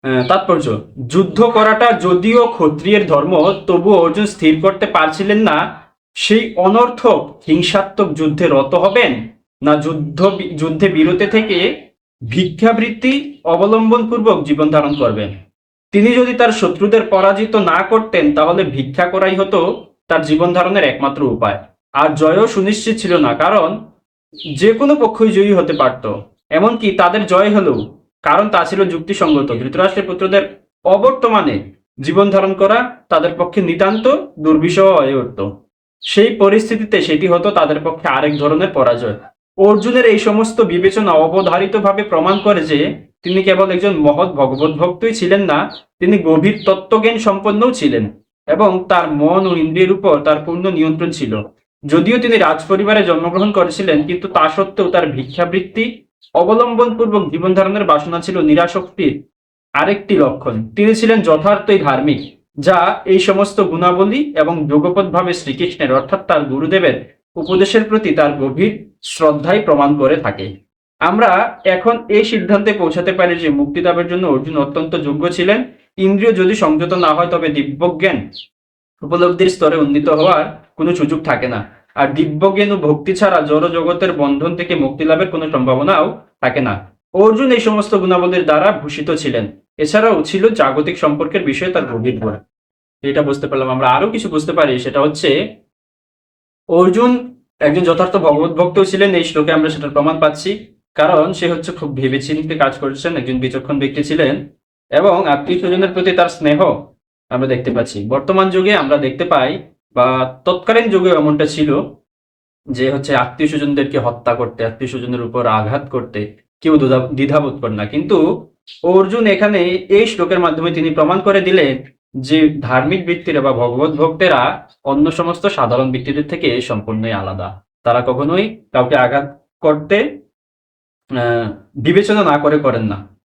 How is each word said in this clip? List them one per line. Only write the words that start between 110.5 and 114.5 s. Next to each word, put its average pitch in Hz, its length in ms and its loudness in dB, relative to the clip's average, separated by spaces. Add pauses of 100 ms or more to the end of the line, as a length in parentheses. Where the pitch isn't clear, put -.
যুগে 185 200 2
এমনটা 151 360 2
ছিল 151 240 -2 (1000)
যে 131 240 -2
হচ্ছে 139 240 -4
আত্মীয় 139 340 -2
স্বজনদেরকে 143 500 -2
হত্যা 120 360 -4
করতে, 117 300 -6